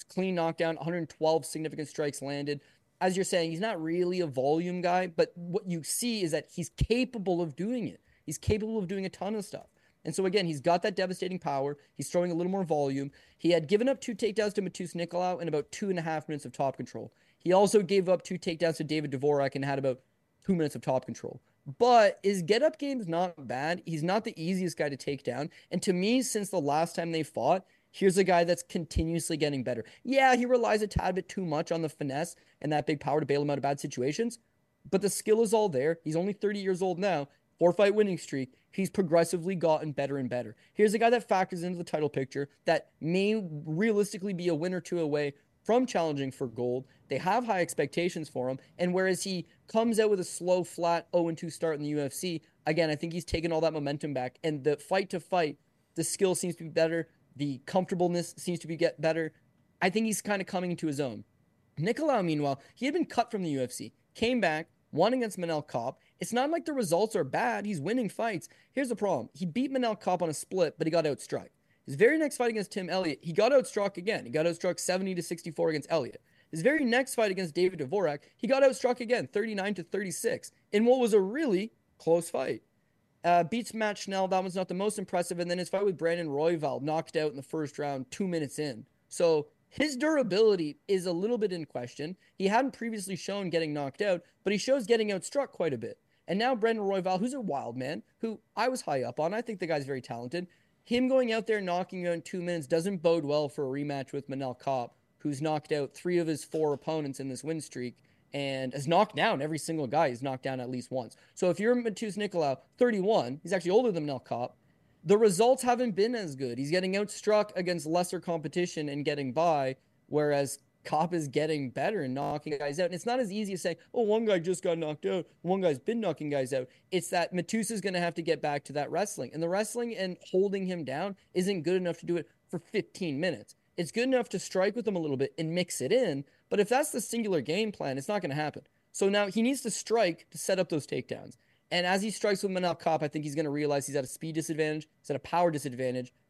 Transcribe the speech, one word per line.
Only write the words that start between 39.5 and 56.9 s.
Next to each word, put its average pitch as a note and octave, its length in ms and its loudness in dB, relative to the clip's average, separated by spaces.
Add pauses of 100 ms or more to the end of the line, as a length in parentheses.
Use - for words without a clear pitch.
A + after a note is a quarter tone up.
gotten D#3 380 2
better C#3 260 -2
and B2+ 100 -2
better. A2+ 280 -6 (180)
Here's G#3+ 180 6
a A3+ 60 2
guy A3+ 100 6
that A#3+ 180 2
factors F#3 360 0
into F3+ 160 -6
the F3 60 -6
title D3+ 260 -2
picture C#3 400 -4 (160)
that D#3+ 240 2 (100)
may G3 420 2 (220)
realistically G3+ 720 0
be F3 140 -2
a E3+ 60 2
win F3 200 -2
or F3 60 -4
two F3 200 -2
away D3 320 0 (320)
from A#3+ 220 4
challenging D3+ 440 0
for C3+ 160 -6
gold. B2 400 -4 (220)
They C3+ 100 0
have G#3 260 0
high G#3 160 0
expectations E3+ 680 -2
for B2+ 200 -4
him. C3 100 -4 (200)
And F3+ 160 0
whereas F#3 300 2
he F#3 220 -4 (200)
comes A3+ 320 2
out A3 100 6
with G3+ 120 2
a E3+ 40 -2
slow, F3+ 380 0
flat E3+ 500 -2
oh E3+ 160 4
and D#3+ 80 -2
two E3+ 140 -8
start D#3+ 260 -2
in D3 60 -6
the D3 60 -4
U D3 120 0
F C#3 120 -2
C, E3+ 280 -4 (260)
again, D#3+ 220 2
I D3+ 60 0
think E3 180 -6
he's E3+ 120 -6
taken E3 280 -2
all D#3 80 2
that D#3+ 120 2
momentum D3 420 -4
back. B2+ 300 -6
And D3+ 200 -2
the D3 120 2
fight F#3+ 340 0
to F3+ 100 -4
fight, D#3+ 380 0 (380)
the E3 80 0
skill F#3 300 2
seems F3 220 -4
to E3 80 -14
be D#3+ 60 -10
better. D#3+ 380 2 (280)